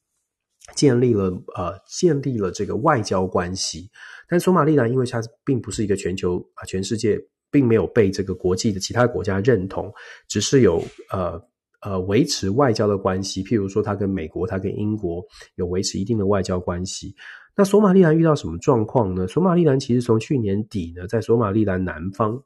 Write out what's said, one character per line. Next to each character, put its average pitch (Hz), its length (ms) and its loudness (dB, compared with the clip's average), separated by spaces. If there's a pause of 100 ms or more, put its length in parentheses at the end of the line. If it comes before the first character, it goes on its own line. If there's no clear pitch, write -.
(760)
建 123 260 4
立 123 140 4
了， 95 160 0 (240)
呃， 87 320 -8
建 156 340 0
立 131 160 -4
了 98 140 -2
这 98 160 -6
个 - 100 -4
外 131 240 2
交 95 260 0
关 92 300 -2
系， 85 320 -10 (400)
但 175 100 2
索 185 140 2
马 170 120 4
利 151 120 4
兰 120 160 2
因 131 60 0
为 127 80 0
它 120 120 -4 (240)
并 135 160 0
不 101 120 -10
是 110 120 -4
一 104 40 -2
个 95 100 0
全 90 180 -4
球， 90 220 -2 (200)
啊， - 100 -16
全 95 180 -6
世 107 100 -4
界 104 240 0 (320)
并 139 160 4
没 113 80 4
有 95 120 4
被 101 240 4
这 95 120 -4
个 95 120 -4
国 90 200 0
际 110 160 0
的 95 80 -4
其 - 140 -8
他 120 140 4
国 95 180 -2
家 98 160 -2
认 104 260 2
同， 95 240 -8 (380)
只 107 140 -2
是 139 180 4
有， 85 240 4 (260)
呃， 87 320 -6 (380)
呃， 98 220 -6
维 98 200 2
持 - 280 -2
外 127 200 4
交 107 160 0
的 101 120 2
关 95 240 -2
系， 95 200 -6
譬 113 140 0
如 98 100 0
说 101 160 -2
它 104 120 -2
跟 101 160 -2
美 85 180 -4
国、 87 180 -6
它 95 120 -4
跟 95 180 -6
英 107 180 -2
国 90 300 -6 (300)
有 92 120 -4
维 90 160 -2
持 95 160 -6
一 98 60 -4
定 113 140 -2
的 98 80 0
外 98 160 2
交 92 180 -4
关 90 240 -6
系。 - 320 -12 (400)
那 202 80 4
索 196 160 4
马 196 140 6
利 190 80 8
兰 156 140 4
遇 165 60 4
到 160 120 4
什 - 120 -4
么 82 120 -6
状 120 260 2
况 104 300 0
呢？ 92 120 -2
索 151 160 -2
马 180 120 2
利 175 100 4
兰 135 160 4
其 120 140 0
实 123 80 2
从 113 180 2
去 147 160 -2
年 104 320 0
底 85 260 -6
呢， 90 120 -10
在 113 120 -2
索 110 160 0
马 117 160 2
利 107 140 2
兰 92 180 0
南 85 280 -6
方， 110 360 -2